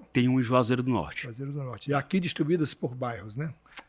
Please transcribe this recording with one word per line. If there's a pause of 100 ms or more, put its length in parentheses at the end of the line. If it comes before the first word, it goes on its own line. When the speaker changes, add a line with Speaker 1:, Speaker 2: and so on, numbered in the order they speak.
(120)
Speaker 1:
Tem
um
em
Juazeiro
do
Norte.
Speaker 2:
Juazeiro
do
Norte.
E
aqui
distribuídas
por
bairros,
né? (340)